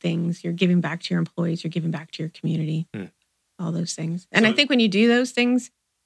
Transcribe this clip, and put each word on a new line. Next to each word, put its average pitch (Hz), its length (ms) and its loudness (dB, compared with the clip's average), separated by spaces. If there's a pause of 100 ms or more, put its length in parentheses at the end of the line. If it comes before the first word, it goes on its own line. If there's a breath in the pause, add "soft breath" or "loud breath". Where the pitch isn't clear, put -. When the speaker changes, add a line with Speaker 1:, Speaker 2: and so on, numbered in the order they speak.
Speaker 1:
things, 170 420 -2
you're 170 120 -4
giving 180 260 4
back 165 220 -4
to - 120 -4
your 170 40 2
employees, 170 440 -2
you're 160 80 -4
giving 165 200 -2
back 160 220 -8
to - 100 -10
your 160 80 -6
community, 160 640 -2
Speaker 2:
Hmm. 101 100 -8 (540)
Speaker 1:
all 170 120 -4
those 170 240 -4
things. 165 380 -6
And 220 140 4
I 220 40 4
Speaker 2:
So 220 60 0
Speaker 1:
think 285 140 2
when 254 100 4
you 226 80 4
do 208 200 4
those 247 240 2
things, 247 380 0 (360)